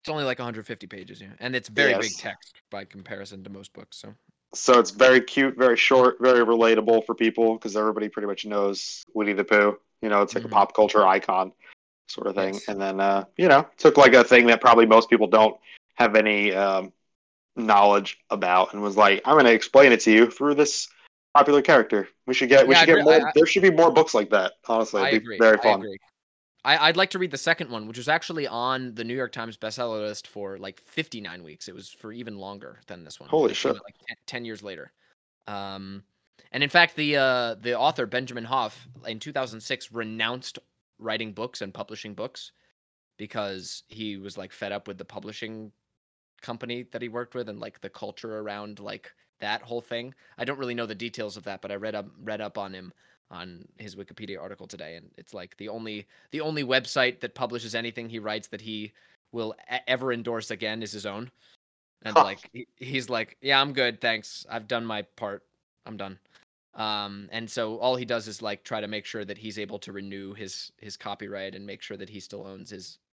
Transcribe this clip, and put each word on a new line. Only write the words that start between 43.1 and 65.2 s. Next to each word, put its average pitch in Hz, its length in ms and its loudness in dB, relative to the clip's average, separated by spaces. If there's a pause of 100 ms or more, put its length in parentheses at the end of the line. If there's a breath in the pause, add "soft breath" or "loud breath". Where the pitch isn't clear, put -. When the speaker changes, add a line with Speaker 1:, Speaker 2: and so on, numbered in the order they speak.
Speaker 1:
because 101 720 -12
he 107 280 -12
was, 95 200 -18
like, 92 160 -18
fed 98 180 -12
up 101 160 -12
with 98 100 -14
the 98 80 -18
publishing 107 680 -16 (680)
company 120 500 -14
that 117 100 -14
he 120 80 -12
worked 120 260 -14
with 117 140 -10
and, 104 100 -16
like, 107 220 -18
the - 80 -16
culture 107 500 -14
around, 104 400 -14
like, 101 340 -16 (260)
that 107 220 -8
whole 120 200 -12
thing. 120 320 -12 (240)
I 120 80 -8
don't 135 140 -8
really 123 160 -8
know 120 100 -6
the 107 100 -12
details 107 420 -12
of 92 60 -20
that, 98 180 -14
but 98 100 -14
I 101 40 -10
read 107 200 -10
up, 101 120 -10 (160)
read 107 180 -10
up 104 160 -12
on 98 160 -12
him 92 200 -20 (380)
on 90 340 -20 (120)
his 104 180 -20
Wikipedia 98 440 -18
article 95 280 -18
today, 82 280 -18
and - 220 -20
it's, - 160 -20
like, 90 240 -18
the 104 120 -16
only, 107 380 -14 (240)
the 151 100 -10
only 151 220 -8
website 127 580 -2
that 123 140 -12
publishes 117 400 -10
anything 117 340 -8
he 113 100 -14
writes 107 300 -10
that 104 120 -16
he 107 320 -14 (380)
will 110 240 -10 (180)
e-, 127 40 -8 (100)
ever 127 260 -4
endorse 117 380 -8
again 110 320 -8
is 101 80 -12
his 107 140 -14
own. 107 260 -12 (720)
And 110 120 -8
Speaker 2:
Huh. 156 100 4
Speaker 1:
like, - 280 -12
he, 120 140 -18 (100)
he's 127 320 -10
like, 113 320 -8
"Yeah, 135 200 2
I'm 139 120 -4
good, 123 280 -4
thanks. 113 480 -8
I've 107 180 -12
done 117 180 -6
my 107 180 -10
part. 101 420 -14 (400)